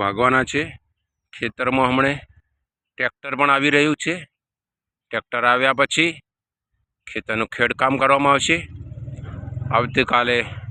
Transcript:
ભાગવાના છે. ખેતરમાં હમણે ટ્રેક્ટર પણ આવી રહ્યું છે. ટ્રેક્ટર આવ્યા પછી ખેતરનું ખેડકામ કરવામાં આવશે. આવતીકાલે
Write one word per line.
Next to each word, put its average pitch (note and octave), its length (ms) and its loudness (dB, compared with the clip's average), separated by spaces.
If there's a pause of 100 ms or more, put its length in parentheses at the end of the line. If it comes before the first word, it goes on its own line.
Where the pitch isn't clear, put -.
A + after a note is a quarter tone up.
ભાગવાના B2 500 2
છે. C#3+ 100 -2 (680)
ખેતરમાં B2+ 580 0
હમણે C3+ 220 2 (840)
ટ્રેક્ટર C3 400 -6
પણ C#3+ 160 -2
આવી C#3+ 220 0
રહ્યું D3 280 2
છે. E3 100 -4 (920)
ટ્રેક્ટર A#2 460 -4
આવ્યા B2+ 280 2
પછી D#3 300 0 (960)
ખેતરનું A2 480 -4
ખેડકામ C3 480 0
કરવામાં C#3 340 6
આવશે. E3 220 0 (1160)
આવતીકાલે A#2+ 640 2 (320)